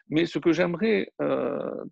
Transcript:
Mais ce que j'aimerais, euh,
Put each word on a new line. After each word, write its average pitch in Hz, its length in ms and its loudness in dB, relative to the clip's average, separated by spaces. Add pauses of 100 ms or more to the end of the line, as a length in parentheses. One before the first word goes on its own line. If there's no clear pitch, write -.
Mais 165 180 2
ce 165 120 -4
que 165 140 4
j'aimerais, 180 680 0
euh, 139 720 -2